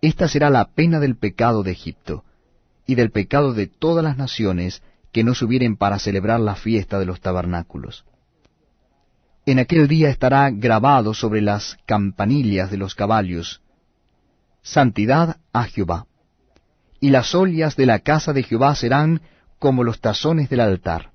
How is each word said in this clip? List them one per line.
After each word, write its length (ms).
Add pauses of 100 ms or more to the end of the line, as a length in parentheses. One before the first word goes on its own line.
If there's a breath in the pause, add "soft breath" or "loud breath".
Esta 260
será 220
la 220
pena 280
del 160
pecado 480
de 80
Egipto, 520 (640)
y 80
del 160
pecado 420
de 140
todas 360
las 140
naciones 640 (300)
que 120
no 120
subieren 400
para 240
celebrar 400
la 160
fiesta 420
de 80
los 160
tabernáculos. 840 (1400)
En 140
aquel 280
día 220
estará 400
grabado 640
sobre 280
las 440
campanillas 880
de 60
los 180
caballos, 640 (1040)
"Santidad 760 (140)
a 140
Jehová". 420 (920)
Y 100
las 260
ollas 400
de 100
la 140
casa 340
de 100
Jehová 320
serán 460 (380 soft breath)
como 240
los 160
tazones 500
del 120
altar. 540